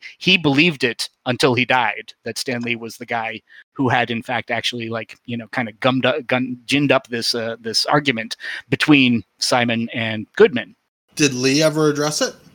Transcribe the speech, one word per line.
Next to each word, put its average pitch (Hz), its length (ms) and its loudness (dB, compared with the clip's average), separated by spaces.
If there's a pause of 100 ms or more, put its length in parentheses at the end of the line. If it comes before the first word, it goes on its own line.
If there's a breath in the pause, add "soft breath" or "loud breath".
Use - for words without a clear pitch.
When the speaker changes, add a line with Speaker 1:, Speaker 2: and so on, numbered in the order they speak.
(180 loud breath)
Speaker 1:
he 190 200 4
believed 151 480 2
it - 240 -4 (160)
until 127 300 2
he 127 100 0
died, 113 480 0 (100)
that 113 140 -10
Stan 123 240 -6
Lee 120 160 -4
was 113 180 -14
the 120 100 -16
guy 113 360 -6 (320 loud breath)
who 131 160 0
had 120 200 0
in 113 140 -4
fact 117 260 -6
actually, 117 380 -4
like, 113 380 -8
you 120 100 -8
know, 113 140 -10
kind 120 180 -4
of 104 120 -14
gummed 127 260 2
up, 131 200 0
gun-, 127 400 -2
ginned 139 260 2
up - 160 2
this, 120 280 -4
uh, 113 240 -6
this 110 280 -2
argument 139 500 0 (320 loud breath)
between 127 560 4 (140)
Simon 117 540 0
and 110 320 -4 (120)
Goodman. 123 380 2 (400)
Speaker 2:
Did 143 180 2
Lee 135 280 2
ever 156 280 4
address 147 320 -2
it? 254 120 -2 (220)